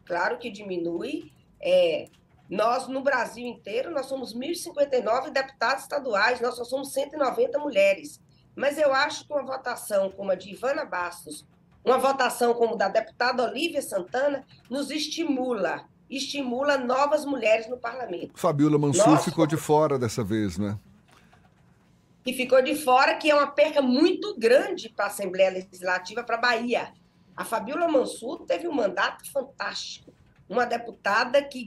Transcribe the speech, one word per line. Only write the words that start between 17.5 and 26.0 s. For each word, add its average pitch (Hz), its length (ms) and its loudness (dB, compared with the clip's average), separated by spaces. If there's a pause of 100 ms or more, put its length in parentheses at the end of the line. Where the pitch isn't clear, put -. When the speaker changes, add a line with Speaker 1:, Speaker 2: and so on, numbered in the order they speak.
Speaker 1:
no 247 80 -6
parlamento. 233 580 -8
Speaker 2:
Fabiola 151 420 4
Mansur 147 300 4
Speaker 1:
Nós 156 160 8
Speaker 2:
ficou 165 240 2
de 156 80 0
fora 151 420 2
dessa 120 240 -2
vez, 104 360 -2
né? 104 200 -2 (1500)
Speaker 1:
Que 247 80 -4
ficou 254 280 4
de 294 140 0
fora, 277 400 4
que 311 140 2
é 294 60 6
uma 285 120 4
perca 277 340 2
muito 320 560 2
grande 254 520 2
pra 202 180 -4
Assembleia 190 420 0
Legislativa, 185 760 -6